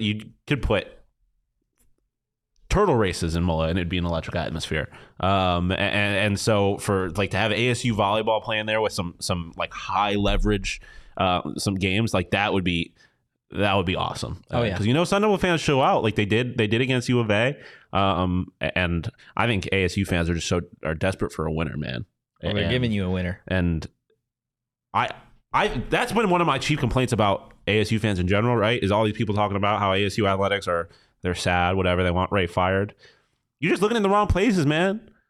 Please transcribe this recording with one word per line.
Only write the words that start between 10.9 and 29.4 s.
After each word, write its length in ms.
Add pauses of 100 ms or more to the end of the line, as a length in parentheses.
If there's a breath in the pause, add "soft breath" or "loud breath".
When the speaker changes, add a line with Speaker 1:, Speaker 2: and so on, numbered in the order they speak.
Speaker 1:
uh, 260 (140)
some 180
games, 400
like, 160
that 220
would 120
be, 300 (560 soft breath)
that 240
would 120
be 100
awesome. 460 (100)
Speaker 2:
Oh, 80
Speaker 1:
Uh, 40
Speaker 2:
yeah. 120
Speaker 1:
'cause, 100
you 80
know, 100
Sun 180
Devil 160
fans 220
show 220
out 220
like 100
they 100
did, 320
they 120
did 120
against 280
U 100
of 140
A. 240 (360 loud breath)
Um, 680
a-, 180
and 320 (260 loud breath)
I 120
think 240
A 120
S 120
U 80
fans 260
are 40
just 120
so, 140 (240)
are 100
desperate 380
for 140
a 60
winner, 240
man. 280 (380)
Speaker 2:
Well, 120
they're 80
Speaker 1:
And 80
Speaker 2:
giving 220
you 120
a 60
winner. 380
Speaker 1:
And 360 (1120)
I, 140 (440)
I, 380
that's 220
been 180
one 100
of 60
my 120
chief 200
complaints 340
about 400 (140)
A 140
S 100
U 80
fans 220
in 80
general, 280
right? 240
Is 120
all 120
these 120
people 180
talking 220